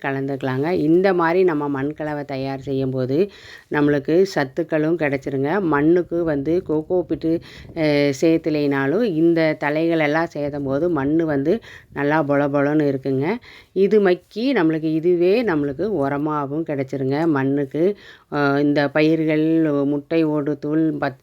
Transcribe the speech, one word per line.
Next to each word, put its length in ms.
கலந்துக்கலாங்க. 680
இந்த 420
மாதிரி 300
நம்ம 400
மண்கலவை 420
தயார் 340
செய்யும்போது 680
நம்மளுக்கு 540
சத்துக்களும் 640
கிடைச்சிருங்க. 640
மண்ணுக்கு 640
வந்து 460
கோகோ 320
பிட்டு, 400
அ, 340
சேர்த்துலைனாலும் 800
இந்த 580
தழைகள் 400
எல்லாம் 280
சேர்த்தும் 360
போது 260
மண்ணு 360
வந்து 340
நல்லா 300
பொல 260
பொலன்னு 460
இருக்குங்க. 300
இது 280
மக்கி 540
நம்மளுக்கு 400
இதுவே 500
நம்மளுக்கு 460
உரமாகவும் 640
கிடைச்சிருங்க 600
மண்ணுக்கு. 720
அ, 280
இந்த 280
பயிர்கள், 720
முட்டை 380
ஓடு 340
தூள், 360
பத்-, 300